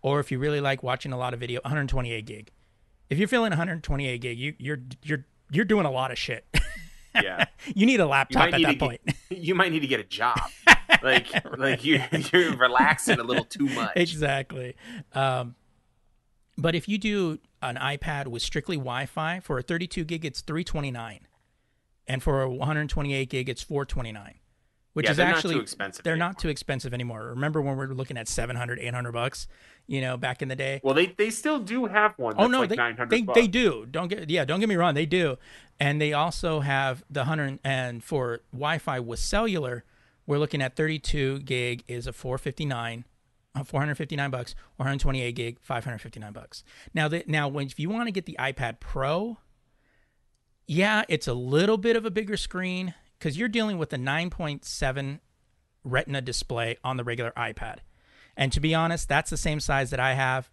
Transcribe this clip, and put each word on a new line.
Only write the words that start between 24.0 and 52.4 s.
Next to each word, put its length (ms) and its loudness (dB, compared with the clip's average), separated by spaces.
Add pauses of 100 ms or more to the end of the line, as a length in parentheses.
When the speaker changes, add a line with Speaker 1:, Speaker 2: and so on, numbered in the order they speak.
Speaker 1:
which 140 2
Speaker 2:
Yeah, 60 6
Speaker 1:
is 40 4
Speaker 2:
they're 120 6
not 80 4
Speaker 1:
actually, 180 2
Speaker 2:
too 60 2
expensive 440 -8
Speaker 1:
they're 80 0
Speaker 2:
anymore. 160 0
Speaker 1:
not 100 -8
too 120 -2
expensive 440 -4
anymore. 360 -6
Remember 300 0
when 160 0
we 100 -4
were 80 -6
looking 240 -6
at 100 -8
seven 260 -2
hundred, 240 -4
eight 160 -4
hundred 180 -4
bucks, 360 -4 (400)
you 120 -2
know, 160 -2
back 240 -4
in 80 -6
the 80 -6
day? 280 -4
Speaker 2:
Well, 100 4
they, 120 6
they 240 0
still 280 -2
do 280 -2
have 300 4
one 220 -2
Speaker 1:
Oh, 40 8
Speaker 2:
that's 100 6
Speaker 1:
no, 80 2
Speaker 2:
like 100 2
Speaker 1:
they, 60 0
Speaker 2:
nine 200 0
hundred 140 -2
Speaker 1:
they, 120 4
Speaker 2:
bucks. 180 6
Speaker 1:
they 80 6
do. 420 2
Don't 180 -2
get, 220 -6
yeah, 140 2
don't 160 0
get 80 2
me 80 2
wrong, 180 4
they 120 2
do. 300 2 (440)
And 200 2
they 120 2
also 460 0
have 500 0
the 160 -2
hundred, 380 -2
and 400 -2
for 380 -2 (120)
Wi-Fi 460 -2
with 220 -6
cellular, 640 0 (420)
we're 120 2
looking 220 0
at 140 -2
thirty-two 680 0
gig 460 -2
is 220 -8
a 40 -8
four 240 -6
fifty-nine, 680 -4 (500)
uh, 80 -4
four 160 -4
hundred 180 0
fifty-nine 340 -4
bucks, 260 -8 (200)
or 100 -2
hundred 140 0
twenty-eight 360 2
gig, 240 -6
five 240 -6
hundred 140 -6
fifty-nine 340 -14
bucks. 320 -18 (300)
Now, 120 2
the, 220 -2
now, 180 2
when, 200 -4
if 120 -12
you 120 -2
wanna 200 -2
get 160 -4
the 140 -14
iPad 400 -4
Pro, 580 -2 (1300)
yeah, 420 2
it's 200 -2
a 60 -2
little 440 4
bit 180 4
of 80 0
a 60 -2
bigger 260 -2
screen 580 -4 (260)